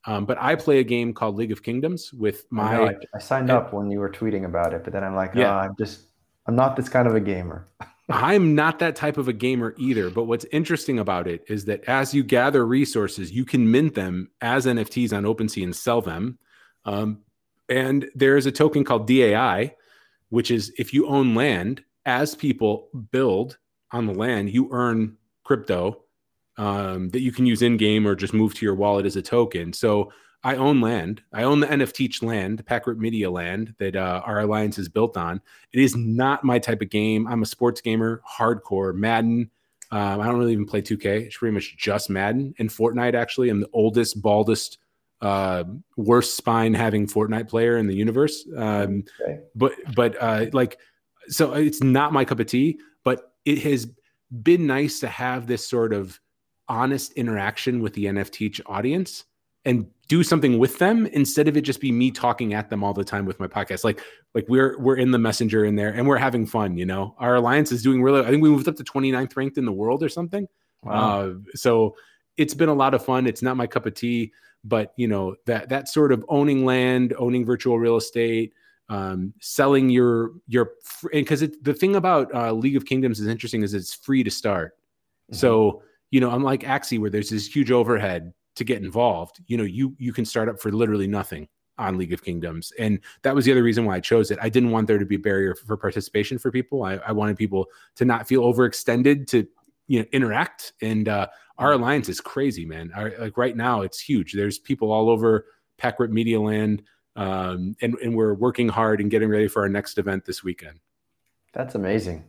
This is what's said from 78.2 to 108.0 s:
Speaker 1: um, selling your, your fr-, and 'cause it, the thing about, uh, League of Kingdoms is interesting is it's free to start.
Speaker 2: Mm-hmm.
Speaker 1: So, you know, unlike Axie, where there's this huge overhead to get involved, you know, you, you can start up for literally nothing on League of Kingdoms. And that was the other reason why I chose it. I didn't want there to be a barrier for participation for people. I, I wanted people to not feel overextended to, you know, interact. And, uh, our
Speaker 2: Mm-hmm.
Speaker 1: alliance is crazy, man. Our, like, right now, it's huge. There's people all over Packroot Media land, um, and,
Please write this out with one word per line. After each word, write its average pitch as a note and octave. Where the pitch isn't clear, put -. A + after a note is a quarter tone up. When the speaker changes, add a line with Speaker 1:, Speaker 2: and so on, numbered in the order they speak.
Speaker 1:
um, F#2+
selling C3+
your, A#2+
your A#2
fr-, -
and D3
'cause C#3+
it, D3+
the C#3
thing F#3+
about, E3+
uh, A#2
League C3
of C3+
Kingdoms B2+
is G#2+
interesting A2+
is G#2
it's F#2
free C3
to G2+
start. F#2
Speaker 2:
Mm-hmm. -
Speaker 1:
So, A2
you C3
know, B2
unlike C3+
Axie, C3
where G#2+
there's G#2
this G#2+
huge C3+
overhead G#2
to A#2+
get A2
involved, F#2+
you A#2
know, A2+
you, B2+
you A#2+
can A2+
start A2
up A2
for A2
literally G#2
nothing F#2+
on F#2+
League F2
of E2+
Kingdoms. E2
And G#2+
that C3+
was B2+
the C3+
other B2+
reason A#2
why F#2+
I F2+
chose A2+
it. G2+
I A2+
didn't A#2+
want A2
there G#2
to G2+
be G2+
a F#2+
barrier G2
for G#2+
participation G#2
for B2+
people. B2+
I, F#2+
I -
wanted G#2
people F#2+
to B2+
not A#2
feel C3
overextended B2
to, A2+
you B2
know, G#2+
interact. C3
And, G#2+
uh, G2+
our C3+
Speaker 2:
Mm-hmm. B2
Speaker 1:
alliance B2+
is F2+
crazy, B2
man. E2
Our, G#2+
like, A2+
right A#2+
now, A#2
it's F#2+
huge. G#2
There's G2+
people A2
all A2
over A2+
Packroot A#2
Media A2+
land, G#2+
um, F#2
and, A#2+